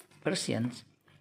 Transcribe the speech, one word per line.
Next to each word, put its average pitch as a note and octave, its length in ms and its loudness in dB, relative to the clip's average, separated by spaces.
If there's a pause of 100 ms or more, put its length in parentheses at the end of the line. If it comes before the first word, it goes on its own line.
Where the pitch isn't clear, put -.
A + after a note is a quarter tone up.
(260)
Version, A#2+ 480 0 (460)